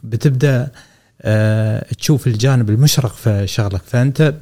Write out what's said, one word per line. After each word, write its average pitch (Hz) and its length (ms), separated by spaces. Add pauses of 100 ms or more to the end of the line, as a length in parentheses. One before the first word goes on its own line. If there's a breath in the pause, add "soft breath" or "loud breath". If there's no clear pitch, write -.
بتبدأ، 127 680 (520 loud breath)
آه، 107 720
تشوف - 320
الجانب 120 440
المشرق 127 440
في 101 320
شغلك، 98 400
فأنت 139 560